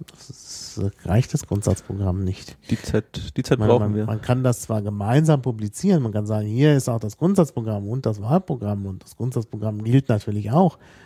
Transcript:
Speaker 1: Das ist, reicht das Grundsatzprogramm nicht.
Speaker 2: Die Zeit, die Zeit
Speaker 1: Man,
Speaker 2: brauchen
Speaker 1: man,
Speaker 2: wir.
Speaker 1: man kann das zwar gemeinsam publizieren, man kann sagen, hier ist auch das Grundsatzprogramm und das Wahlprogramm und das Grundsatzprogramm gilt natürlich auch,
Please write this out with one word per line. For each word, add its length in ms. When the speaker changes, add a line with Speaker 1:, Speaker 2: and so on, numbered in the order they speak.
Speaker 1:
Das 180
ist, 520
reicht 280
das 140
Grundsatzprogramm 760
nicht. 320
Speaker 2:
Die 120
Zeit, 540
die 80
Zeit 160
Speaker 1:
Man, 80
Speaker 2:
brauchen 200
Speaker 1:
man, 80
Speaker 2:
wir. 100
Speaker 1:
man 160
kann 220
das 180
zwar 200
gemeinsam 600
publizieren, 600
man 100
kann 140
sagen, 200
hier 280
ist 120
auch 120
das 180
Grundsatzprogramm 720
und 160
das 160
Wahlprogramm 640
und 180
das 140
Grundsatzprogramm 680
gilt 240
natürlich 440
auch, 260